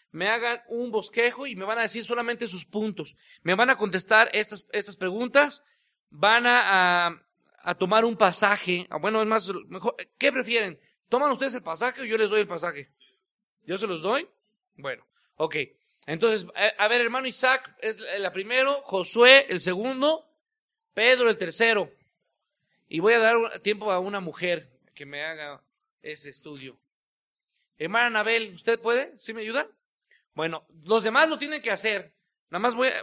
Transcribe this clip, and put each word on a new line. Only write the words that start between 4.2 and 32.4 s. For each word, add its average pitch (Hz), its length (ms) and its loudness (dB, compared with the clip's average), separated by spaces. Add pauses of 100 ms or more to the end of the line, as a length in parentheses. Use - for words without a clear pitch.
estas, 208 400 -4
estas 208 240 -6
preguntas. 247 680 0 (480)
Van 220 380 2
a, 185 600 4
a, 170 200 -10 (300)
a 175 180 -6
tomar 214 300 2
un 233 100 0
pasaje. 185 760 2
Ah, - 80 -6
bueno, 214 240 0
es 214 60 0
más, 214 240 0 (160)
mejor, 185 260 -4 (240)
¿qué 277 140 2
prefieren? 226 480 -2 (300)
¿Toman 277 220 2
ustedes 247 220 -4
el 247 100 -10
pasaje 220 360 -4
o 262 60 -10
yo 220 120 -2
les 214 120 2
doy 214 100 2
el 202 80 0
pasaje? 165 460 -8 (720)
¿Yo 180 140 -6
se 202 80 -6
los 175 160 -6
doy? 247 240 -2 (500)
Bueno, 135 300 -10 (300)
ok. 151 220 -2 (480)
Entonces, 180 500 0
a, 208 300 0
a - 20 6
ver, 240 140 2
hermano 247 260 -4
Isaac 254 540 0
es 214 180 -6
la, 202 200 -8
la 190 120 -4
primero, 262 520 -2
Josué 240 680 6
el 180 100 -4
segundo, 262 720 -2 (600)
Pedro 240 360 4
el 214 80 2
tercero. 190 540 0 (960)
Y 160 140 -6
voy 220 140 6
a 233 40 4
dar 226 160 4
un, 226 160 0 (100)
tiempo 208 300 -2
a 180 80 0
una 196 220 -6
mujer 170 580 -6 (140)
que 147 120 -20
me 143 160 -12
haga 151 400 -12 (400)
ese 147 280 -14
estudio. 131 500 -18 (1000)
Hermana 208 260 0
Anabel, 220 480 0
¿usted 226 260 -2
puede? 247 380 -2
¿Sí - 160 -14
me 226 80 -12
ayuda? 240 260 -4 (680)
Bueno, 160 320 -6 (160)
los 208 200 2
demás 254 240 4
lo 311 120 -4
tienen 294 240 -6
que 226 80 -2
hacer. 190 420 -4 (380)